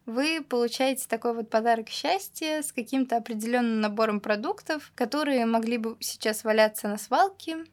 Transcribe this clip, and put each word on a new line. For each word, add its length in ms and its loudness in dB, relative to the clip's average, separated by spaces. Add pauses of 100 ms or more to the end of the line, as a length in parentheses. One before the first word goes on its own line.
вы 420 0
получаете 600 0
такой 260 -2
вот 160 -6
подарок 400 2
счастья 720 -2
с 100 -6
каким-то 460 0
определённым 640 0
набором 380 2
продуктов, 760 -2
которые 540 0
могли 320 0
бы 220 -6
сейчас 420 -4
валяться 440 4
на 120 -2
свалке, 720 0